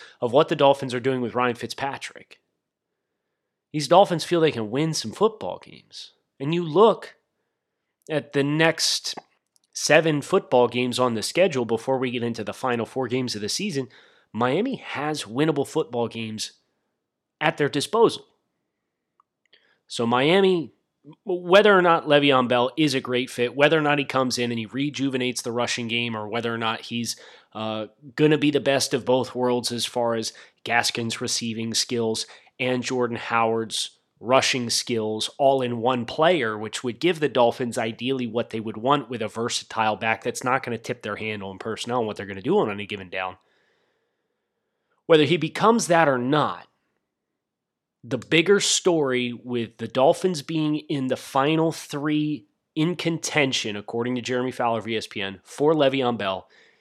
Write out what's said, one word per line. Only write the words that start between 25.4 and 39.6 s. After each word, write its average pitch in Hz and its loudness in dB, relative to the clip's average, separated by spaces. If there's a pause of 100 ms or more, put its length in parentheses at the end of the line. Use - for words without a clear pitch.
the 120 -6
rushing 120 -2
game, 117 -4
or 107 -8
whether 117 -4
or 117 -4
not 113 -2
he's, 117 -6 (380)
uh, 110 -6 (280)
gonna 151 4
be 147 2
the 143 0
best 135 0
of 120 -4
both 123 0
worlds 123 0
as 120 -4
far 117 -2
as 113 -6 (300)
Gaskin's 117 -2
receiving 113 -4
skills 110 -2 (340)
and 127 -2
Jordan 120 -2
Howard's 113 -2 (280)
rushing 123 2
skills 110 -2
all 135 4
in 120 -4
one 120 0
player, 147 2
which 107 -8
would 117 -6
give 170 0
the 147 0
Dolphins 120 2
ideally 120 -4
what 117 -4
they 110 -6
would 107 -8
want 135 0
with 120 -8
a 110 -4
versatile 110 -4